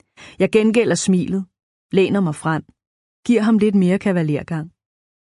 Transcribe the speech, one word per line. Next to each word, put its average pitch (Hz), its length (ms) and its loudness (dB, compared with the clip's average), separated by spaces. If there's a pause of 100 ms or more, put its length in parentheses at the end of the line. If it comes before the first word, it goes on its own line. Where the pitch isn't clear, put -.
(380)
Jeg 185 120 0
gengælder 220 440 2
smilet, 185 520 -2 (460)
læner 190 280 0
mig 165 140 -2
frem, 160 280 -4 (640)
giver 226 160 2
ham 220 160 2
lidt 208 160 2
mere 185 240 2
kavalergang. 165 720 -4 (500)